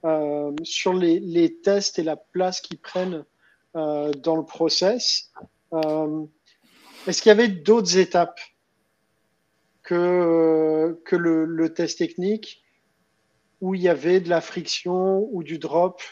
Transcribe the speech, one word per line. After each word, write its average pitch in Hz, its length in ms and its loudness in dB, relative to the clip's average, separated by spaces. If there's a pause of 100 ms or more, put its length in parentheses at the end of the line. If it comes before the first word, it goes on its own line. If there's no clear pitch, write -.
euh, 147 460 -2 (140)
sur - 280 -2
les, 180 280 2
les 170 400 0
tests 202 400 0
et - 20 -2
la 156 140 -4
place 185 440 -4
qu'ils - 200 -14
prennent, 185 440 -6 (520)
euh, 151 340 -4 (140)
dans 160 100 2
le 160 100 -2
process. - 840 0 (420)
Euh, 156 520 -2 (840)
est-ce 185 160 -4
qu'il 220 80 8
y - 20 12
avait 220 140 6
d'autres 185 500 2
étapes 175 440 2 (1400)
que, 165 1200 2
que - 100 -2
le, 165 300 2
le 160 280 -2
test 165 260 -6
technique 190 680 -4 (960)
où 185 140 -4
il 185 80 -6
y 180 60 4
avait 175 320 2
de 170 80 -10
la 170 120 2
friction 185 920 -2
ou 180 100 -6
du 156 160 -10
drop 165 420 -2 (120)